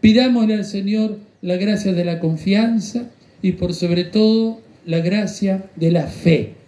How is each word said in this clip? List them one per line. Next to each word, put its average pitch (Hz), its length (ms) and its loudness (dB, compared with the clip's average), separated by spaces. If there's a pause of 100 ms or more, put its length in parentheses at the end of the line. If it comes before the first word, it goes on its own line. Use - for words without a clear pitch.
Pidámosle 226 540 4
al 208 100 -4
Señor 208 540 -4 (240)
la 180 140 -2
gracia 196 360 0
de 175 120 0
la 165 140 -4
confianza 208 920 -2 (300)
y 185 120 0
por 175 200 -4
sobre 175 320 -2
todo 220 560 2 (240)
la 165 140 -2
gracia 190 800 -2
de 165 160 2
la 160 160 0
fe 143 460 2 (140)